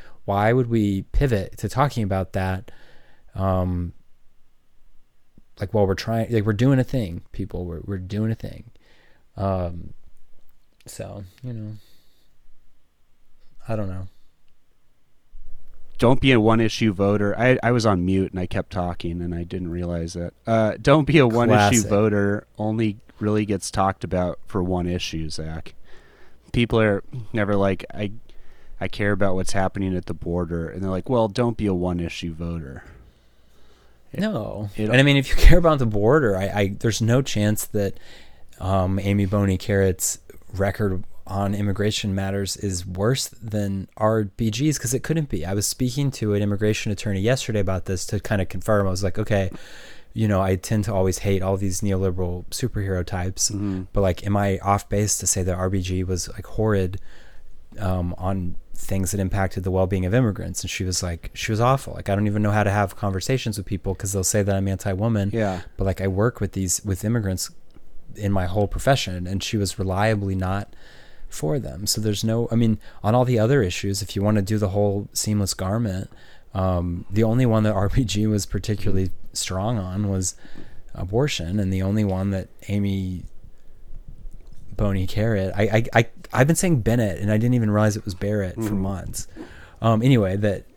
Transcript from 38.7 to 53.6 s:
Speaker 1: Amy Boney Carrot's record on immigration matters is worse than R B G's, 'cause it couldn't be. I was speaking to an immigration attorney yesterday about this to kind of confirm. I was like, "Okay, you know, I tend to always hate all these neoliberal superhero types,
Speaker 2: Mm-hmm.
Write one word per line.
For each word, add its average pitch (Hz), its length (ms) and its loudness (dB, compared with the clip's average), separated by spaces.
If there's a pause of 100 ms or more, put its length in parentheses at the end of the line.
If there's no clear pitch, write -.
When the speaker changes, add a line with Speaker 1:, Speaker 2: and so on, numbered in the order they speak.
Speaker 1:
Amy 101 260 2
Boney 98 320 2
Carrot's 98 640 0 (340)
record 95 520 0 (220)
on 98 300 -2
immigration 101 580 0
matters 98 440 -2
is 95 280 -4
worse 98 400 0
than 101 680 -4
R 110 280 2
B 113 240 -2
G's, 135 300 0
'cause 117 160 -4
it 113 80 -2
couldn't 160 260 -2
be. 92 160 -4
I 95 100 -4
was 104 120 0
speaking 131 460 -2
to 104 220 0
an 101 60 2
immigration 104 520 0
attorney 98 280 -2
yesterday 110 380 0
about 95 280 0
this 92 200 -4
to 104 140 -2
kind 104 200 0
of 92 80 0
confirm. 101 380 2
I 95 40 2
was 92 120 -2
like, 98 160 0
"Okay, 101 320 0 (640)
you 110 140 2
know, 98 120 4
I 95 140 2
tend 101 300 0
to 113 100 -2
always 92 240 2
hate 98 240 0
all 98 140 2
these 95 240 0
neoliberal 92 720 0
superhero 98 540 -2
types, 92 460 -4
Speaker 2:
Mm-hmm. 98 320 -4 (100)